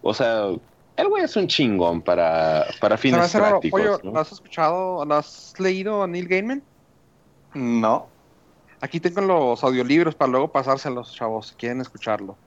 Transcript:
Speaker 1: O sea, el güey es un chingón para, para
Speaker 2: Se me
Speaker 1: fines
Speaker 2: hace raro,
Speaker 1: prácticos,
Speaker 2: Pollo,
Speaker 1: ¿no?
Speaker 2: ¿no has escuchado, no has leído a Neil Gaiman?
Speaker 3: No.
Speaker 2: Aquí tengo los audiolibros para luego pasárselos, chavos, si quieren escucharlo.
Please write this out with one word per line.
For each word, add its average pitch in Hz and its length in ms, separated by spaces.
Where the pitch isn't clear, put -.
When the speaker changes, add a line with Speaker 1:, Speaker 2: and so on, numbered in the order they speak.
Speaker 1:
O 110 120
sea, 113 340
el 381 120
güey 392 160
es - 120
un 190 120
chingón 90 540
para, 80 640
para 131 160
Speaker 2:
Se - 100
me 131 60
Speaker 1:
fines 170 120
Speaker 2:
hace 175 140
raro, 208 120
Speaker 1:
prácticos, 180 200
Speaker 2:
Pollo, 208 220
Speaker 1:
¿no? 95 100
Speaker 2:
¿no 156 60
has 156 120
escuchado, 175 720
no 147 100
has - 440
leído 190 440
a 185 40
Neil 175 200
Gaiman? 214 360
Speaker 3:
No. 117 540
Speaker 2:
Aquí 160 180
tengo 175 220
los 151 420
audiolibros 139 520
para 131 160
luego 135 200
pasárselos, 135 640
chavos, 110 320
si - 80
quieren 123 260
escucharlo. 104 540